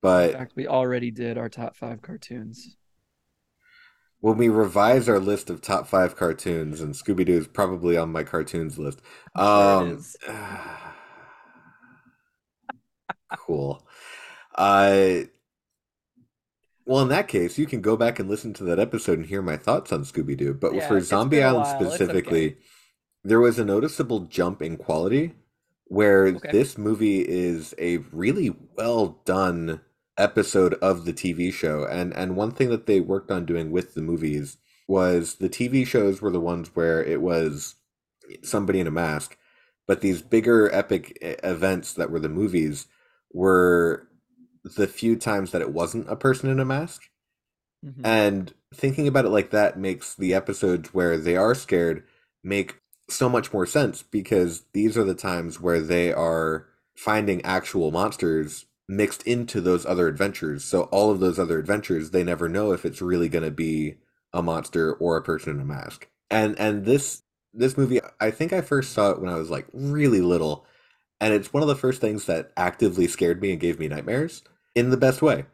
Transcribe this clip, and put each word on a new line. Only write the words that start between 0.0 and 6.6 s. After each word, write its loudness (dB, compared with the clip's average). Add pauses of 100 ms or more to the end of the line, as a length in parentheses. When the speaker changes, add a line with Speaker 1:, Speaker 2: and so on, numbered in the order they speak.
Speaker 1:
But 4
Speaker 2:
In -6
fact, -12
we -8
already -2
did -8
our -8
top -10
five -12
cartoons. -16 (1400)
Speaker 1:
when 2
we 4
revise 4
our 4
list -2
of -8
top -2
five 2
cartoons, -4